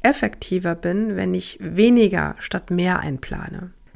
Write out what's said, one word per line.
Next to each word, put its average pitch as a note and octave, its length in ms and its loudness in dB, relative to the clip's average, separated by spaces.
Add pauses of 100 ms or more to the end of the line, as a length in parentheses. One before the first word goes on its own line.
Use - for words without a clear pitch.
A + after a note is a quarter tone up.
effektiver F#3 720 0
bin, G3 400 -4
wenn F#3 200 -2
ich F#3 260 -6
weniger F#3 800 4
statt - 320 -6
mehr F3+ 260 0
einplane. - 720 -8 (260)